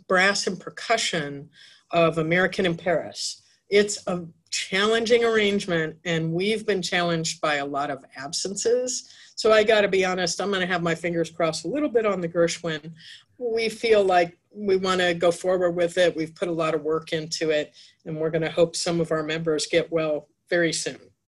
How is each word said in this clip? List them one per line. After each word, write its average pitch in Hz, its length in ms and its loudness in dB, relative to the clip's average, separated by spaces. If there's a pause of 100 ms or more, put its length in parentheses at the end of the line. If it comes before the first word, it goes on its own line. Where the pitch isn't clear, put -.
brass 196 380 2
and 185 120 -4
percussion 147 920 -4 (400)
of 165 260 4
American 180 480 0
in 170 140 0
Paris. - 640 -4 (260)
It's 208 380 2
a 180 180 -4 (240)
challenging 226 720 2
arrangement, 202 760 0 (100)
and 165 260 -2
we've 208 320 0
been 190 160 0
challenged 170 640 -2
by 151 140 2
a 143 100 -2
lot 143 240 -4
of 131 160 -8 (100)
absences. 208 960 -4 (220)
So 220 180 4
I 214 120 6
gotta 208 240 4
be 190 140 2
honest, 185 380 -2
I'm 190 100 -2
gonna 185 140 0
have 180 180 -2
my 165 120 0
fingers 170 340 -2
crossed 160 380 -2
a - 20 -6
little 294 220 -2
bit 220 160 2
on 190 160 0
the 170 60 -4
Gershwin. 165 640 -2 (440)
We 226 320 -2
feel 220 340 4
like 180 360 2 (120)
we 202 260 0
wanna 185 360 2
go 170 180 2
forward 185 420 0
with 175 260 -2
it. 170 180 4
We've 160 180 -6
put 180 140 -4
a 170 40 -2
lot 160 220 -2
of 151 80 -2
work 156 300 -4
into 160 380 -4
it, 151 240 -2 (320)
and 156 100 -8
we're 156 140 -2
gonna 160 200 -2
hope 170 240 0
some 170 260 -2
of 160 120 -2
our 156 100 0
members 156 440 -2
get 165 260 0
well 156 360 -2 (200)
very 165 240 2
soon. 143 260 -6 (320)